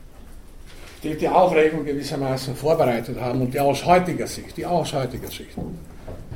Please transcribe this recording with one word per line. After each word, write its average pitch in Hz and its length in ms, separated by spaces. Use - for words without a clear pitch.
die 156 140
die 160 120
Aufregung 156 580
gewissermaßen 135 680
vorbereitet 131 640
haben 127 220
und 127 120
die 143 60
aus 139 260
heutiger 175 420
Sicht, - 300
die 160 80
aus 165 280
heutiger 127 360
Sicht - 260